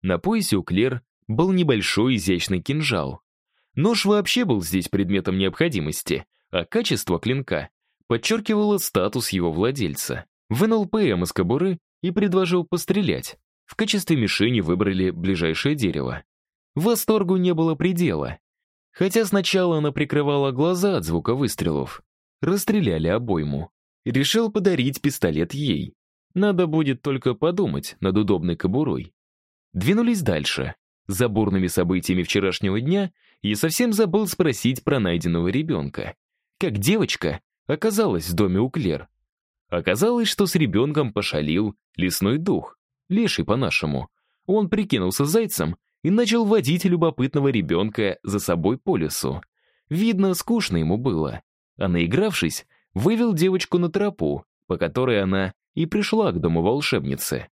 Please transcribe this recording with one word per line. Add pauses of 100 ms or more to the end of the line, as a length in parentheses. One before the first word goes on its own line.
На
поясе
у
Клер (260)
был
небольшой
изящный
кинжал. (540)
Нож
вообще
был
здесь
предметом
необходимости, (260)
а
качество
клинка (380)
подчеркивало
статус
его
владельца. (240)
Вынул
П
М
из
кобуры (220)
и
предложил
пострелять. (280)
В
качестве
мишени
выбрали
ближайшее
дерево. (500)
Восторгу
не
было
предела. (520)
Хотя
сначала
она
прикрывала
глаза
от
звука
выстрелов. (400)
Расстреляли
обойму. (340)
Решил
подарить
пистолет
ей. (380)
Надо
будет
только
подумать
над
удобной
кобурой. (600)
Двинулись
дальше. (320)
За
бурными
событиями
вчерашнего
дня (300)
я
совсем
забыл
спросить
про
найденного
ребенка. (440)
Как
девочка (260)
оказалась
в
доме
у
Клер? (600)
Оказалось,
что
с
ребенком
пошалил (200)
лесной
дух, (320)
леший
по-нашему. (360)
Он
прикинулся
зайцем (260)
и
начал
водить
любопытного
ребенка
за
собой
по
лесу. (480)
Видно,
скучно
ему
было. (360)
А
наигравшись, (280)
вывел
девочку
на
тропу, (220)
по
которой
она (220)
и
пришла
к
дому
волшебницы.